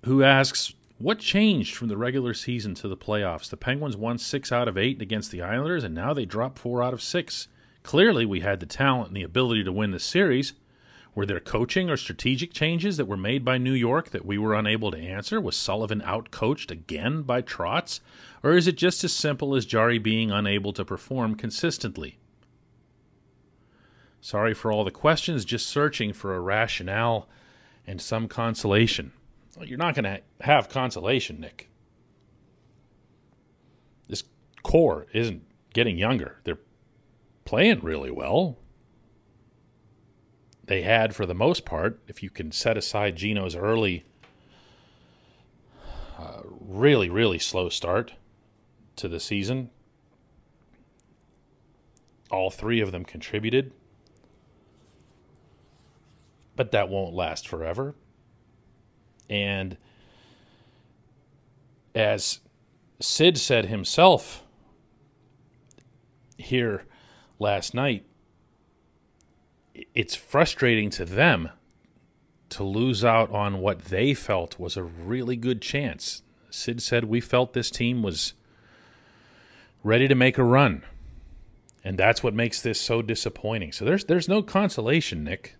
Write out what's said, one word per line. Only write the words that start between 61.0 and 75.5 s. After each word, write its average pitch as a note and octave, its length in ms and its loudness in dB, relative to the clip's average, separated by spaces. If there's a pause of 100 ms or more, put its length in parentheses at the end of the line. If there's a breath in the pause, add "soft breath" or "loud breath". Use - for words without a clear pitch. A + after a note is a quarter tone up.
as G#2 460 2 (600)
Sid D#3+ 380 4
said A#2 280 2
himself A2+ 800 4 (1900)
here A#2 480 -2 (540 soft breath)
last G2+ 340 0
night, B2 320 -2 (1700)
i-, - 200 -18
it's - 200 -2
frustrating A#2+ 760 2
to F#2 160 -8
them G2 420 2 (1000)
to - 120 -8
lose G#2+ 400 0
out A2+ 280 6
on G2+ 300 -2
what F#2 260 -2
they G#2+ 260 2
felt F#2+ 460 -2
was F2+ 180 -8
a G2 60 -6
really G2+ 540 -6
good A#2 260 -2